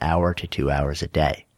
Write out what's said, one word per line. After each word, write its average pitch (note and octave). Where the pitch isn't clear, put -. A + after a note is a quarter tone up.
hour F2
to -
two C#2
hours C#2+
a -
day. -